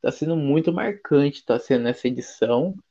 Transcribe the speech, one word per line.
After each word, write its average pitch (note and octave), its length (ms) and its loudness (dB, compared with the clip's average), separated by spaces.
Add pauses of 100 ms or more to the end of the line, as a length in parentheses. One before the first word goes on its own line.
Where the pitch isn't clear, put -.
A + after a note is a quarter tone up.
tá - 100 -2
sendo D#3+ 240 -4
muito D#3 380 0
marcante, C#3+ 720 0
tá A#2+ 140 0
sendo A#2+ 240 0
nessa A#2+ 240 -2
edição. B2 680 -2 (160)